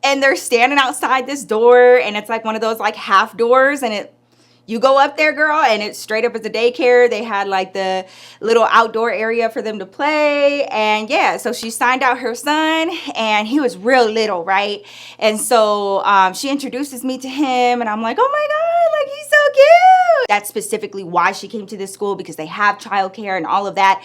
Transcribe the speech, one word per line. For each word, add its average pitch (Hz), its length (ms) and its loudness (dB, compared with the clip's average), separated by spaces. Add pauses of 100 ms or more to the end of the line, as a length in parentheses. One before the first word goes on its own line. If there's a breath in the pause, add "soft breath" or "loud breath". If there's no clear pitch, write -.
and 277 200 0
they're 269 140 2
standing 254 420 0
outside 262 480 0
this 277 180 -8
door, 247 540 6
and 208 180 -2
it's, 208 120 -8
like, 233 160 -6
one 220 100 -4
of 220 60 -6
those, 220 180 -2
like, 214 180 -4
half 208 400 2
doors, 262 460 2
and 233 100 -4
it, 202 220 -8 (520 soft breath)
you 226 120 -6
go 262 200 4
up 285 180 2
there, 302 160 0
girl, 302 260 0
and 233 240 2
it 208 140 -8
straight 220 280 -6
up 233 120 -2
is 220 100 -10
a 214 40 -6
daycare. 247 600 2
They 220 140 -6
had, 202 240 -4
like, 190 240 -4
the 190 340 -4 (340 loud breath)
little 226 300 2
outdoor 226 400 2
area 226 400 -2
for 226 120 -8
them 214 180 -8
to 185 60 -10
play, 285 800 0
and 214 440 -2
yeah, 269 260 2
so - 160 -6
she 226 180 -8
signed 254 320 0
out 254 160 0
her 247 160 -6
son, 311 560 -2 (260 loud breath)
and 214 320 -2
he 269 120 0
was 233 160 -2
real 233 320 2
little, 214 360 -2
right? 202 380 -2 (360 loud breath)
And 214 220 -2
so, 208 640 0
um, 190 300 4
she 269 160 -6
introduces 269 540 -8
me 262 140 -6
to 262 100 -14
him, 254 520 0
and 233 80 -4
I'm 214 120 -6
like, 226 200 -4
Oh 508 120 4
my 605 160 -2
God, 659 520 0
like, 554 160 -6
he's 587 120 -16
so 587 260 4
cute. 679 760 6
That's - 200 0
specifically 202 540 -8
why 175 300 0
she 196 160 -12
came 208 180 -12
to 214 100 -16
this 196 160 -10
school, 202 220 -6
because 175 220 -12
they 160 100 -10
have 202 320 -2
childcare 196 580 -4
and 170 100 -4
all 190 200 -2
of 190 80 -6
that 196 300 2